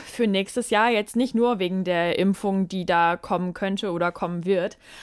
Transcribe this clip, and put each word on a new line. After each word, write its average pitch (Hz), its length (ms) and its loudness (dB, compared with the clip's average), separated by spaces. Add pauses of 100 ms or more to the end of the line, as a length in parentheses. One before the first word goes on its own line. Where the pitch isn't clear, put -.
für - 220 -2
nächstes 196 420 -2
Jahr, 226 220 4
jetzt 214 240 0
nicht 247 180 0
nur 233 240 2
wegen 185 260 -2
der 175 360 0
Impfung, 196 480 0
die 180 180 -6
da 170 320 4
kommen 180 380 -4
könnte 196 380 -4
oder 170 180 0
kommen 170 340 -6
wird. 185 320 0 (260)